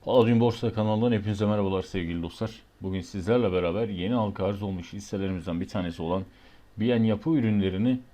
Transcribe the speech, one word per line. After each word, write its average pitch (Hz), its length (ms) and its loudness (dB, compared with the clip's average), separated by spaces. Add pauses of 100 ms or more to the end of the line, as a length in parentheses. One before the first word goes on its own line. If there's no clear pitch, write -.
(180)
Aladün 117 220 6
Borsa 117 320 2
kanalından 107 400 2
hepinize 104 340 0
merhabalar 98 360 0
sevgili 87 400 -4
dostlar. 82 280 -6 (320)
Bugün 95 180 -4
sizlerle 101 520 0
beraber 90 360 0
yeni 98 260 -4
halka 101 300 -2
arz 101 180 -2
olmuş 92 300 -8
hisselerimizden 95 680 -6
bir 95 80 -6
tanesi 87 340 -6
olan 90 200 -2 (540)
Biyen 113 260 2
Yapı 110 280 2
ürünlerini 110 680 2 (140)